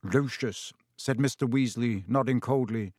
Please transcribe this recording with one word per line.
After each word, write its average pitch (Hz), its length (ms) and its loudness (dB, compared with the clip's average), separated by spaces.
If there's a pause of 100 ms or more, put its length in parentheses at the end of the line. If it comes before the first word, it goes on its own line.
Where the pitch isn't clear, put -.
Lucius, 123 680 -2 (220)
said 127 240 -2
Mister 135 280 2
Weasley, 117 600 0
nodding 123 320 2
coldly. 113 600 -2